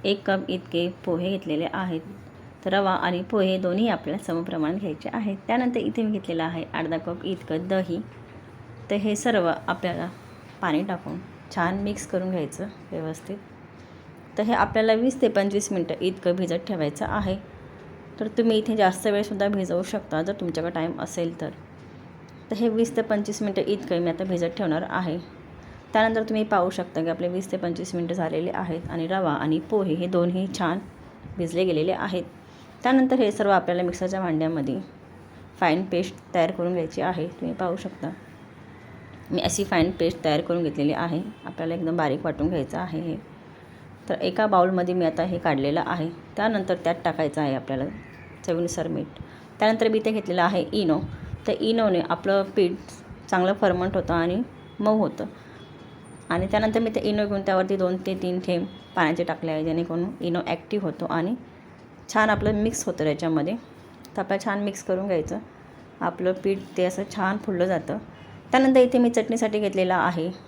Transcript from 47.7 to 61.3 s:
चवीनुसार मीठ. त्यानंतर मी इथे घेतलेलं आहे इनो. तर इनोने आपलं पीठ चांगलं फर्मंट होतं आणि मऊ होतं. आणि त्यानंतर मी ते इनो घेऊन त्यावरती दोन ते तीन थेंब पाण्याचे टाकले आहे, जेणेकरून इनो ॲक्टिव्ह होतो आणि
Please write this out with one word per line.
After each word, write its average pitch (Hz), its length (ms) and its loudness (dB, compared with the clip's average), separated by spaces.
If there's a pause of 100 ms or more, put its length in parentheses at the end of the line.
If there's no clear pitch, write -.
चवीनुसार 170 420 -2
मीठ. 156 320 -6 (400)
त्यानंतर 220 280 6
मी 220 100 4
इथे 220 140 2
घेतलेलं 185 300 2
आहे 185 300 4
इनो. 165 260 4 (480)
तर 214 60 2
इनोने 220 480 4
आपलं 196 420 2 (140)
पीठ 185 160 6 (580)
चांगलं 185 220 4
फर्मंट 190 440 2
होतं 165 180 0
आणि 175 280 2 (380)
मऊ 214 180 4
होतं. 196 260 0 (1040)
आणि 180 200 0
त्यानंतर 220 300 4
मी 226 140 2
ते - 60 0
इनो 208 260 2
घेऊन 202 160 0
त्यावरती 190 340 4
दोन 185 200 2
ते 185 260 -2
तीन 180 240 0
थेंब 180 200 0 (300)
पाण्याचे 170 280 4
टाकले 160 280 -2
आहे, 156 120 -2
जेणेकरून 170 460 0 (100)
इनो 170 260 -2
ॲक्टिव्ह 196 400 -2
होतो 160 200 -4
आणि 175 280 0 (800)